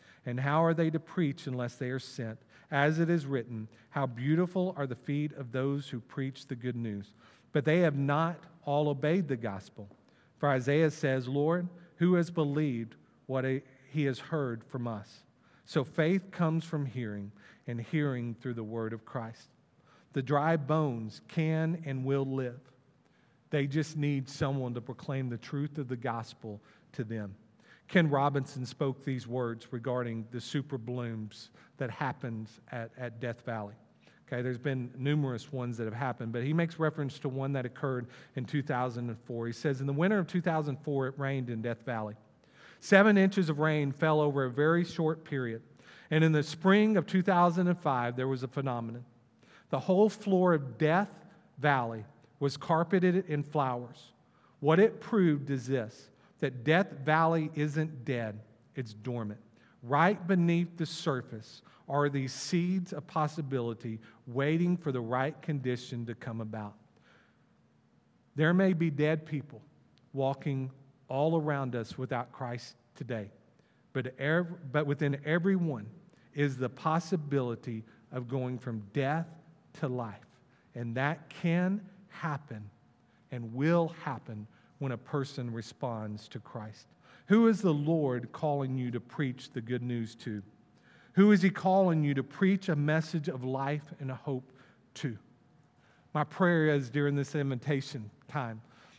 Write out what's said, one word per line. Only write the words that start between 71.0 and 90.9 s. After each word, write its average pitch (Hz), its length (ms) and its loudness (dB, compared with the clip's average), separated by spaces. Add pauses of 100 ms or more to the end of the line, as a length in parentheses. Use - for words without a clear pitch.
all 151 280 2
around 139 380 -2
us 113 220 -6
without 123 340 -4
Christ 123 440 -10 (200)
today, 113 360 -8 (600)
but 101 280 -6
ev-, 165 520 0
but 147 140 2
within 143 400 0
everyone 165 640 2 (460)
is 143 240 0
the 127 120 -2
possibility 135 1120 -2 (280)
of 127 160 -6
going 127 320 -4
from 113 240 -8 (100)
death 147 340 0 (520)
to 147 80 -2
life. 120 380 -6 (500)
And 117 200 -6
that 147 340 -2
can 180 520 0 (280)
happen 120 600 -8 (600)
and 117 220 -8
will 165 500 2
happen 110 420 -8 (340)
when 135 120 -2
a 117 60 -4
person 131 560 -6
responds 110 760 -8
to 117 100 -12
Christ. 110 480 -14 (400)
Who 226 200 8
is 220 140 4
the 175 120 4
Lord 143 580 0
calling 139 460 -2
you 123 140 -2
to 117 80 -4
preach 127 520 -6
the 127 100 -8
good 123 220 -4
news 120 320 -4
to? 104 260 -8 (720)